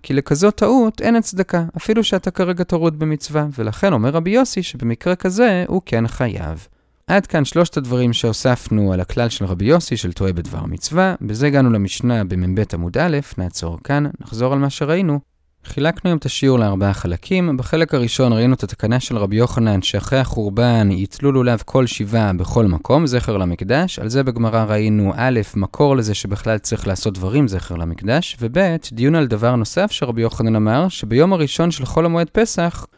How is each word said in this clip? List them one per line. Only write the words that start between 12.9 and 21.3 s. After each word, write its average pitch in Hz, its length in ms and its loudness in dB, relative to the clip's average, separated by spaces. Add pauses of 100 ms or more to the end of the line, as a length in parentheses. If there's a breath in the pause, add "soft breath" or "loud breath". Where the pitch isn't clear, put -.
א', 156 200 0 (200)
נעצור 85 460 -6
כאן, 143 200 0 (160)
נחזור 117 320 -4
על 139 60 0
מה 139 120 0
שראינו. 151 600 -2 (340)
חילקנו 160 460 -2
היום 165 80 2
את - 80 -6
השיעור 135 320 2
לארבעה 101 340 2
חלקים. 151 640 -2
בחלק 156 380 0
הראשון 123 380 2
ראינו 120 220 4
את - 80 -2
התקנה 117 380 -2
של 123 160 -4
רבי 101 200 -2
יוחנן, 113 460 2
שאחרי 104 360 -2
החורבן 117 720 2
יתלו 98 420 0